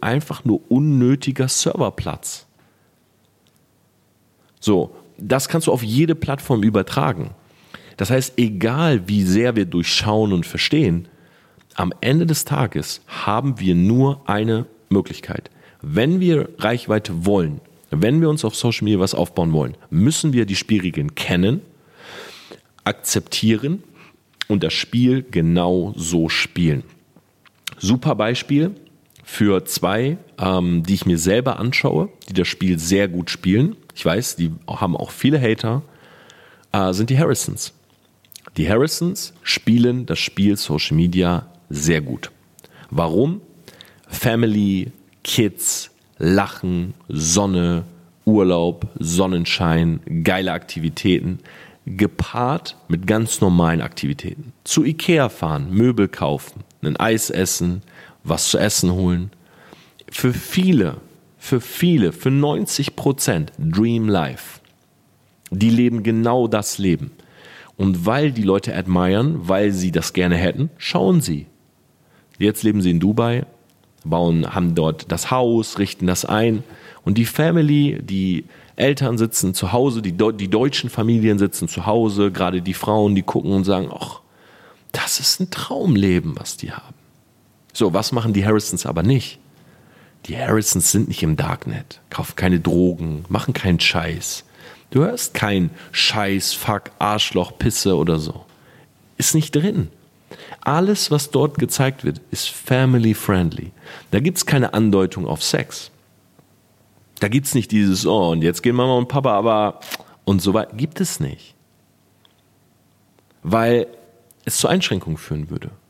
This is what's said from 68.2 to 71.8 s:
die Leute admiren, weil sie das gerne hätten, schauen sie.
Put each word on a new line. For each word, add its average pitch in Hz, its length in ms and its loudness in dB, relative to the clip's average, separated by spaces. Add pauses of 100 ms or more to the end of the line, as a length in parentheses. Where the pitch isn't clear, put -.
die 117 120 -2
Leute 98 340 0
admiren, 92 720 0
weil 101 240 2
sie 92 180 -2
das 82 220 -2
gerne 87 240 2
hätten, 92 400 0
schauen 180 440 2
sie. 73 260 -4 (920)